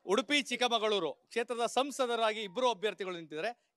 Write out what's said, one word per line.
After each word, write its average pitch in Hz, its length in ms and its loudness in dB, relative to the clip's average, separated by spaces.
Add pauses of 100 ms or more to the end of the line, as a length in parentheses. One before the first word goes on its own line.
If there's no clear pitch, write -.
ಉಡುಪಿ 277 360 2
ಚಿಕ್ಕಮಗಳೂರು 220 720 0
ಕ್ಷೇತ್ರದ 233 520 -4
ಸಂಸದರಾಗಿ 233 760 0
ಇಬ್ಬರು 220 260 0
ಅಭ್ಯರ್ಥಿಗಳು 190 460 -2
ನಿಂತಿದ್ದಾರೆ, 165 360 -6 (260)